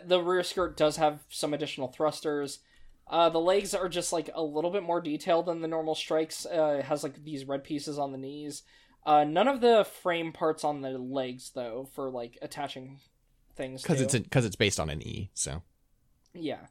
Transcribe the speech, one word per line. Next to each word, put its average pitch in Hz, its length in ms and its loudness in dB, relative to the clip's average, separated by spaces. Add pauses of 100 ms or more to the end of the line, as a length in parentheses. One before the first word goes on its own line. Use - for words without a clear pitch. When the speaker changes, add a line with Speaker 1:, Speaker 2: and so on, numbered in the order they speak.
Speaker 1:
the 180 160 6
rear 180 200 2
skirt 175 340 -2
does 151 200 4
have 151 320 2
some - 240 -4
additional 143 360 -4
thrusters. 147 720 -2 (460)
Uh, 170 220 6
the 165 120 2
legs 190 340 2
are 185 140 -2
just, 170 260 -4
like, 156 200 -2
a 165 80 -4
little 156 280 -2
bit 196 120 -2
more 170 200 0
detailed 165 440 2
than 165 140 -2
the 160 80 -4
normal 160 260 -2
strikes. 160 520 -2
Uh, 156 320 2
it 135 80 -2
has, 147 160 -2
like, 147 200 -8
these 147 220 -10
red 139 200 -4
pieces 147 340 -6
on 139 140 -2
the 135 60 -8
knees. 147 440 -10 (420)
Uh, 151 200 8
none 165 240 4
of 269 120 2
the 226 240 8
frame 170 480 -4
parts 160 320 0
on 147 160 -2
the 131 160 -4
legs, 127 580 -6
though, 127 380 -6
for, 135 180 -6
like, 120 300 -10
attaching 139 580 -10 (580)
things 131 280 -8
Speaker 2:
'Cause 156 140 2
Speaker 1:
to. 131 60 2
Speaker 2:
it's - 100 0
a, 120 60 2
'cause 123 260 2
it's 98 100 -6
based - 240 2
on 78 80 -2
an 76 140 -6
E, - 320 -10
so. - 280 -6 (680)
Speaker 1:
Yeah. 156 380 -8